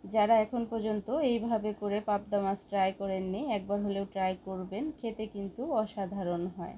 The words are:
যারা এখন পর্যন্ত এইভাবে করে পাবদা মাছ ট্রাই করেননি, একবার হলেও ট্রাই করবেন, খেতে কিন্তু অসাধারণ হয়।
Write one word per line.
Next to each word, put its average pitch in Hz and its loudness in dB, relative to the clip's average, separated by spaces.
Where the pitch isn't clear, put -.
যারা 214 6
এখন 220 2
পর্যন্ত 214 -2
এইভাবে 233 2
করে 208 -2
পাবদা 208 0
মাছ 196 0
ট্রাই 196 4
করেননি, 190 -2
একবার 196 0
হলেও 196 0
ট্রাই 190 0
করবেন, 190 -4
খেতে 220 -6
কিন্তু 202 -6
অসাধারণ 196 0
হয়। 180 -8